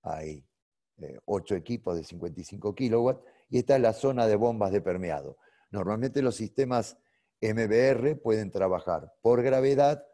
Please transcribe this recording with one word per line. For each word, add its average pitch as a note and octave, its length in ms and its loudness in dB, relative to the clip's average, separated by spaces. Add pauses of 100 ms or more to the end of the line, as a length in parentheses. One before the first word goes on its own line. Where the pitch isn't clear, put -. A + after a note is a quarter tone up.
Hay, D#2 440 -10 (520)
eh, C#2+ 260 -14
ocho F#2+ 320 -4
equipos F2+ 400 -6
de D#2+ 80 -8
cincuenta E2+ 360 -12
y E2+ 40 -14
cinco G#2 300 -8
kilowatts. B2 500 0 (240)
Y B2 100 -2
esta C3+ 180 4
es B2+ 60 4
la A2+ 120 4
zona B2 320 0
de G#2 100 4
bombas G#2+ 340 0
de G2+ 120 0
permeado. E2 560 -6 (320)
Normalmente A2 500 -2
los B2+ 160 0
sistemas B2 640 -2 (420)
M A2 260 0
B A#2 220 4
R C3+ 280 2
pueden G#2+ 340 0
trabajar F#2 600 -2 (100)
por A#2+ 200 4
gravedad C3+ 720 2